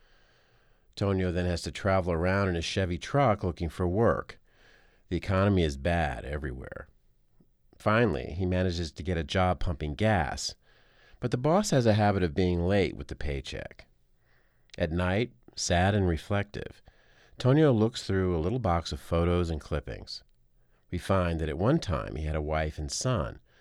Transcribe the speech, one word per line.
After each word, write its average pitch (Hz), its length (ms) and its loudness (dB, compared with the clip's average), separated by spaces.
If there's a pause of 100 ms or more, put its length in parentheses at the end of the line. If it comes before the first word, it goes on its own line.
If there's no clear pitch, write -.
(960)
Tonio 95 340 2
then 90 140 0
has 87 160 -2
to 82 100 -6
travel 95 400 0
around 92 380 2
in 87 60 -2
a 82 60 -2
Chevy 90 360 -2
truck 123 460 0
looking 85 260 -2
for 92 180 -2
work. 95 520 0 (720)
The 90 60 -4
economy 95 460 2
is 73 160 0
bad 76 480 -2
everywhere. 71 640 -10 (880)
Finally, 104 580 0
he 90 120 -2
manages 90 460 0
to 82 100 -10
get 90 120 -2
a 82 80 -2
job 90 360 0
pumping 76 340 -2
gas, 92 600 -2 (640)
but 123 100 -4
the 131 80 -2
boss 170 320 2
has 127 160 4
a 107 80 6
habit 104 300 4
of 78 100 0
being 87 320 2
late 95 320 2
with - 120 -12
the 67 60 -8
paycheck. - 720 -8 (880)
At 87 160 -2
night, 92 420 0 (220)
sad 92 380 2
and 98 140 2
reflective, - 720 -4 (560)
Tonio 143 340 6
looks 110 300 2
through 95 340 2
a 80 60 0
little 98 160 0
box 87 340 0
of 80 80 -6
photos 85 520 2
and 78 100 -4
clippings. - 640 -8 (640)
We 92 80 -6
find 87 420 0
that 78 100 -2
at 73 100 -4
one 131 180 2
time 57 380 -4
he 78 100 -6
had 78 100 -4
a 78 60 -2
wife 78 380 -4
and 73 120 -6
son, 104 460 -4 (240)